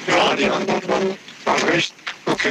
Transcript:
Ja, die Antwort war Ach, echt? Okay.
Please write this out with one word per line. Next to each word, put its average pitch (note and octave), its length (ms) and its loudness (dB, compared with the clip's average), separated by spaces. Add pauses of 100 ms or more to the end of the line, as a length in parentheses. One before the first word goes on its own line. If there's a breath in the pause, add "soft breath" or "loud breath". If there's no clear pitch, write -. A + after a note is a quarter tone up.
Ja, - 320 4
die G3+ 140 0
Antwort F#3 380 -2
war F#3+ 120 2 (460)
Ach, D#3+ 220 2
echt? E3 260 0 (320)
Okay. F3 240 0